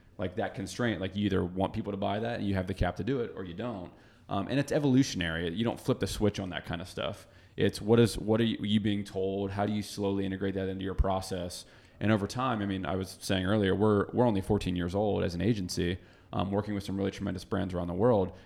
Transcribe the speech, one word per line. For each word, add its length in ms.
like, 200
that 180
constraint, 480
like, 120
you 120
either 180
want 300
people 180
to 60
buy 200
that 200
and 100
you 60
have 120
the 80
cap 220
to 80
do 160
it 160
or 80
you 100
don't. 360
Um, 180
and 100
it's 140
evolutionary. 800
You 120
don't 160
flip 200
the 60
switch 340
on 100
that 160
kind 140
of 80
stuff. 380
It's 260
what 160
is, 200
what 220
are 40
you, 160
you 180
being 240
told? 480
How 160
do 60
you 100
slowly 420
integrate 300
that 140
into 160
your 100
process? 720
And 120
over 160
time, 340
I 40
mean, 200
I 80
was 260
saying 260
earlier, 280
we're, 380
we're 140
only 140
fourteen 360
years 180
old 300
as 100
an 60
agency, 580
um, 200
working 220
with 100
some 120
really 140
tremendous 340
brands 300
around 140
the 60
world, 380